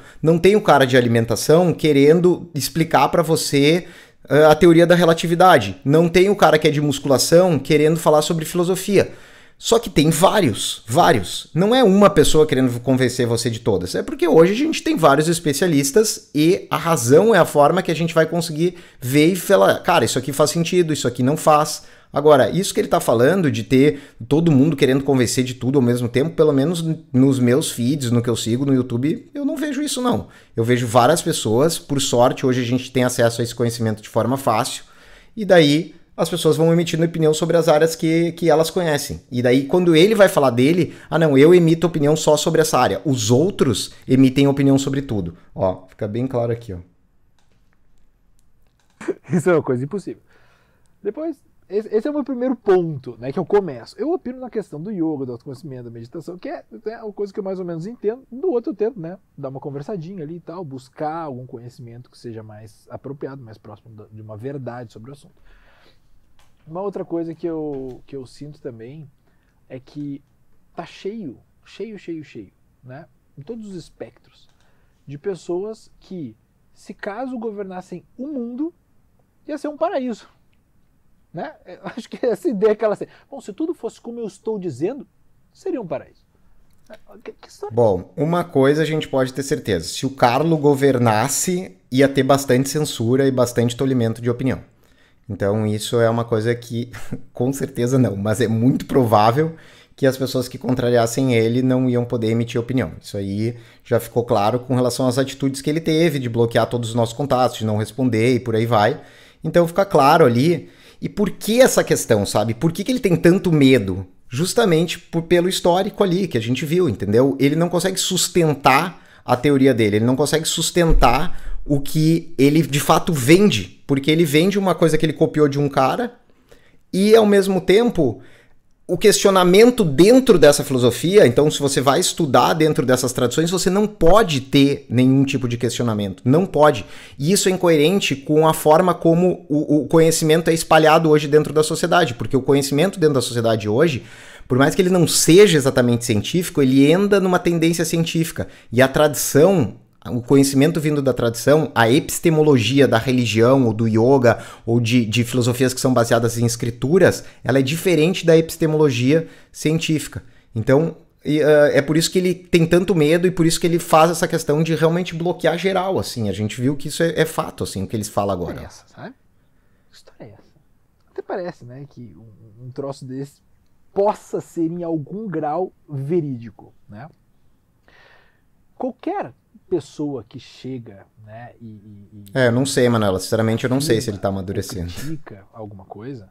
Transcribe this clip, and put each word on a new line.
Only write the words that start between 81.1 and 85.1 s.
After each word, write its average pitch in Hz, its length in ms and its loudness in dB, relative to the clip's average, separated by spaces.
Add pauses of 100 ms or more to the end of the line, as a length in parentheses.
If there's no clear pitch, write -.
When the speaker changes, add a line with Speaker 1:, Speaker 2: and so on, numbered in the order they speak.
Speaker 2:
Né? 226 200 -12 (140)
Eu 180 200 -20
<laughs> 180 100 -14
acho - 120 -16
que - 180 -10
essa 226 220 -2
ideia 214 260 0
que 220 100 -8
ela 208 120 -2
tem. - 100 -12 (240)
"Bom, 277 100 -16
se - 120 -18
tudo 320 220 -6
fosse - 260 -14
como 233 180 -14
eu 233 80 -10
estou 214 320 -10
dizendo, 180 480 -8 (460)